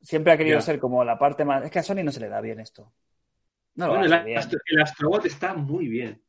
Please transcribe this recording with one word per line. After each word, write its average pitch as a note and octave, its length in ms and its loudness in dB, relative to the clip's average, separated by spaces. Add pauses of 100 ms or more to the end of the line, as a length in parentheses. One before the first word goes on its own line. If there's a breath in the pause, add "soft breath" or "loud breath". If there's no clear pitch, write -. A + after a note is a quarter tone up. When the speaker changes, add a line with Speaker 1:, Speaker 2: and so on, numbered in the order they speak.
Speaker 1:
siempre D#3+ 300 4
ha D#3+ 40 8
querido D#3 220 4
Speaker 2:
Ya. - 40 0
Speaker 1:
ser D3+ 160 -2
como B2+ 240 0
la A#2 160 0
parte C#3+ 260 2
más. C#3 200 0
Es D3+ 60 -10
que F3+ 100 -2
a - 20 -4
Sony G3 220 -4
no D3 80 -2
se B2 80 -10
le G#2+ 80 -10
da G#2 120 -6
bien A2 200 -10
esto. A2 320 -20 (800)
No E3+ 140 -4
lo - 60 2
Speaker 2:
Bueno, - 120 2
Speaker 1:
hace D#3+ 120 6
Speaker 2:
el - 60 -2
Speaker 1:
bien. A2+ 140 -4
Speaker 2:
Astro-, D3+ 280 -4
el D#3 160 4
Astrobot D#3+ 440 0
está F#3 280 -4
muy D3+ 340 -6
bien. A2+ 400 -8